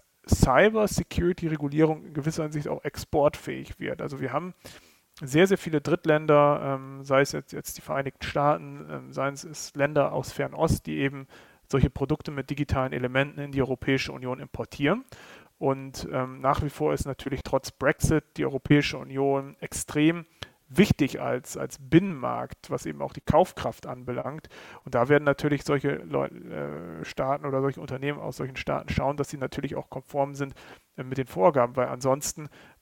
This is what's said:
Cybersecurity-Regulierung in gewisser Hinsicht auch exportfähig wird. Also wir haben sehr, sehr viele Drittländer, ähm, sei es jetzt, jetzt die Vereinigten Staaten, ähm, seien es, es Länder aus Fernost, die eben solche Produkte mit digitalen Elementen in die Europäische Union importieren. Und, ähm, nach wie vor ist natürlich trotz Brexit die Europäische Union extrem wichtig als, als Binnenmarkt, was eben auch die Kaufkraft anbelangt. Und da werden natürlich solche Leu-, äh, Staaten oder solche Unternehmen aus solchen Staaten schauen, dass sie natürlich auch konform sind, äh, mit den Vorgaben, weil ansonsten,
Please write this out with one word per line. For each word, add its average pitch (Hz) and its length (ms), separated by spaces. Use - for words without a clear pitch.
Cybersecurity-Regulierung 160 1800
in 165 100
gewisser 156 300
Hinsicht 151 240
auch - 160
exportfähig - 960
wird. 107 200
Also 139 200
wir 127 120
haben 175 220
sehr, 151 260
sehr 190 120
viele 156 220
Drittländer, 147 1000
ähm, 135 240
sei 135 160
es 139 120
jetzt, 143 200
jetzt - 240
die - 60
Vereinigten 139 420
Staaten, 147 640
ähm, 135 240
seien 135 220
es, 139 100
es - 300
Länder 147 380
aus 143 200
Fernost, 147 540
die 156 120
eben 139 280
solche 139 220
Produkte 151 400
mit 139 200
digitalen 135 420
Elementen 135 480
in 143 120
die 135 100
Europäische 135 500
Union 127 260
importieren. 143 640
Und, 135 540
ähm, 131 280
nach 135 220
wie 147 80
vor 151 240
ist - 100
natürlich 139 380
trotz - 300
Brexit 151 520
die 143 100
Europäische 139 520
Union 139 640
extrem 160 640
wichtig - 460
als, 127 380
als 135 200
Binnenmarkt, 131 920
was - 160
eben 147 160
auch 139 100
die - 80
Kaufkraft - 680
anbelangt. 135 600
Und 131 80
da 120 160
werden 147 140
natürlich 143 400
solche 143 320
Leu-, 139 320
äh, 147 760
Staaten 143 400
oder 135 160
solche 139 220
Unternehmen 139 360
aus 151 200
solchen 135 180
Staaten - 320
schauen, 139 300
dass 143 100
sie 151 80
natürlich 143 400
auch 139 140
konform 139 440
sind, 139 200
äh, 131 80
mit 131 140
den 127 80
Vorgaben, 139 500
weil 127 120
ansonsten, 135 600